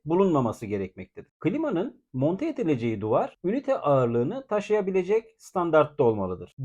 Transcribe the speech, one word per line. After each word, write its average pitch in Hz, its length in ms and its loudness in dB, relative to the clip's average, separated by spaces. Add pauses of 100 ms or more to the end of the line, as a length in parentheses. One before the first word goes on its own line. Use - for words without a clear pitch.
bulunmaması 147 600 0
gerekmektedir. 98 760 -8
Klimanın 277 640 -2 (100)
monte 170 340 -2
edileceği 120 540 -2
duvar 123 420 0
ünite 262 340 -2
ağırlığını 131 720 0
taşıyabilecek 202 880 0
standartta 156 680 2
olmalıdır. 95 600 0